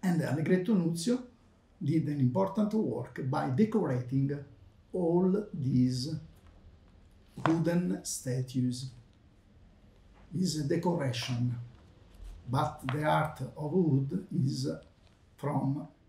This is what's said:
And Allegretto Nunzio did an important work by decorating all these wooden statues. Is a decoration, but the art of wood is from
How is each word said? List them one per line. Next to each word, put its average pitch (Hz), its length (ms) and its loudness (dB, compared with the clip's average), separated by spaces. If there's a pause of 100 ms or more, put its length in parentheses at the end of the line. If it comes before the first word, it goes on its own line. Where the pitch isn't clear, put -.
And 170 200 2
Allegretto 160 500 2
Nunzio 185 500 2 (600)
did 151 260 2
an 147 120 -2
important 190 520 2
work 131 560 -2
by 147 220 0
decorating 139 840 2 (600)
all 185 580 4
these 127 640 2 (1300)
wooden 175 560 2
statues. 127 880 -4 (1400)
Is 165 260 -2
a 135 60 -2
decoration, 135 880 0 (960)
but 151 300 -2 (100)
the 123 140 -2
art 156 380 2
of 147 300 -6
wood 160 540 2 (160)
is 131 260 0 (680)
from 143 500 -2 (220)